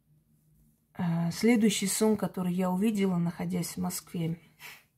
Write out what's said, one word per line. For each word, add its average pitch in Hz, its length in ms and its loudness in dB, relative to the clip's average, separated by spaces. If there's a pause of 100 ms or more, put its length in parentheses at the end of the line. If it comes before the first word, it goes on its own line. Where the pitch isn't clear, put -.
(960)
Э, 170 340 0
следующий 214 560 4
сон, 220 300 2
который 180 360 -2
я 185 180 0
увидела, 196 460 2
находясь 170 580 -2
в - 20 -12
Москве. 175 640 -4 (580)